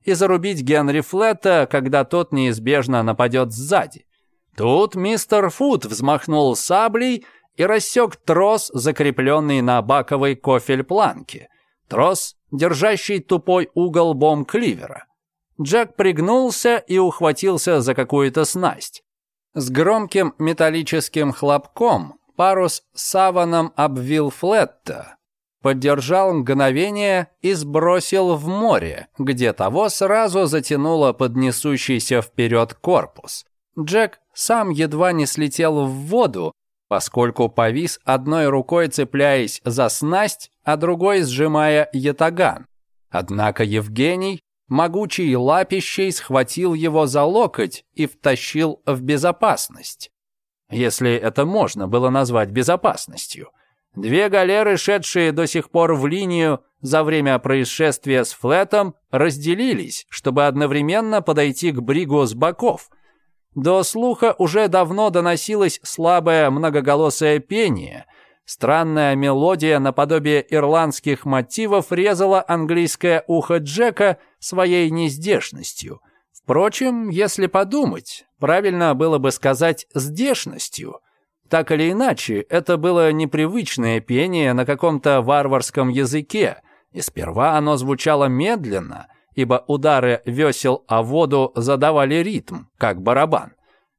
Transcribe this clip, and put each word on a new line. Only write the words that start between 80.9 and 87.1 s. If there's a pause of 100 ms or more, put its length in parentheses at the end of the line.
Так
или
иначе,
это
было
непривычное
пение
на
каком-то
варварском
языке, (300)
и
сперва